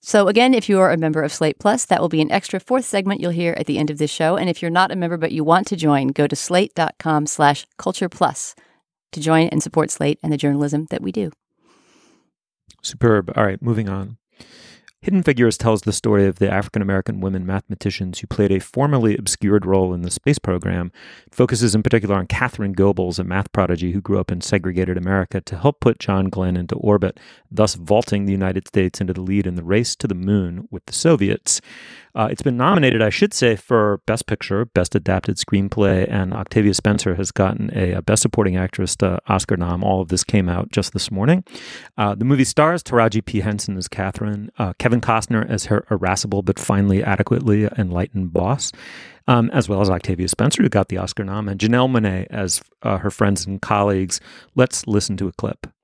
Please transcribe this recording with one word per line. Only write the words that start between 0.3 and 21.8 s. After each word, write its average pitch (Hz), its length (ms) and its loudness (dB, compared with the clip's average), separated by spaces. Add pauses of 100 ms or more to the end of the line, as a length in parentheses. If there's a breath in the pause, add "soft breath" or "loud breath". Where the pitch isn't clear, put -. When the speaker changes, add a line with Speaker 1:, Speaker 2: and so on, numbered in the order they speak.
Speaker 1:
if 226 140 0
you 196 120 4
are 185 100 6
a 170 60 2
member 160 260 0
of 147 100 -2
Slate 156 260 -2
Plus, 214 260 0
that - 160 2
will 170 80 0
be 156 140 2
an - 100 0
extra 190 260 -2
fourth 254 260 -2
segment 196 360 -2
you'll 175 100 -2
hear 170 280 -2
at - 80 -4
the 151 120 -2
end 151 120 0
of 147 80 -8
this 151 120 0
show. 165 260 0
And 185 120 -2
if 170 140 -4
you're 170 80 -4
not 180 200 2
a - 60 -4
member 175 200 -4
but 160 160 -2
you 156 120 -2
want 175 240 4
to 202 80 -4
join, 147 320 2
go 143 180 2
to 143 100 -2
slate - 380 0
dot 160 240 -2
com 151 280 0
slash 147 400 2 (100)
culture - 320 -4
plus - 460 -2 (580 soft breath)
to 160 80 -10
join 160 280 4
and - 140 -2
support - 280 -2
Slate 147 320 -2
and 160 100 -2
the 147 60 0
journalism 143 520 0
that - 120 -6
we 185 100 -6
do. 185 180 -6 (1500 soft breath)
Speaker 2:
Superb. 107 520 2
All 110 100 2
right, 95 160 -2
moving 110 280 -2
on. 98 280 -8 (840 loud breath)
Hidden 190 220 2
Figures 120 340 4
tells 110 240 2
the 107 100 -2
story 101 340 2
of 92 140 -2
the 98 100 2
African-American 98 680 -2
women 95 260 -4
mathematicians 95 720 -6
who - 80 -12
played 101 240 0
a 95 80 2
formerly 127 580 0
obscured 101 480 0
role 95 300 2
in 87 80 -6
the 87 80 -4
space - 280 0
program. 90 520 -2 (360 loud breath)
It - 80 -20
focuses 117 420 2
in 107 60 4